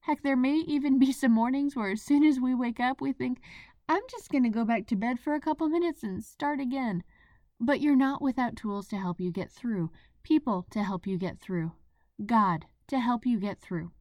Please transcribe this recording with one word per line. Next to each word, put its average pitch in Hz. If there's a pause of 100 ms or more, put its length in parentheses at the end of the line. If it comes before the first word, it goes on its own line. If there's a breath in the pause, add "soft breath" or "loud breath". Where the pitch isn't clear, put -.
Heck, 294
there 269
may 269
even 294
be 262
some 254
mornings 262
where 208
as 214
soon 285
as 277
we 254
wake 240
up, 254
we 269
think, 254 (480 loud breath)
"I'm 349
just -
gonna 254
go 226
back 220
to 220
bed 240
for 302
a 294
couple 311
minutes 339
and 202
start 294
again." 247 (560 soft breath)
But 240
you're 294
not 269
without 247
tools 202
to 208
help 180
you 180
get 180
through, 196 (300 soft breath)
people 247
to 208
help 190
you 190
get 170
through, 165 (520)
God 202 (220)
to 269
help 240
you 240
get 196
through. 175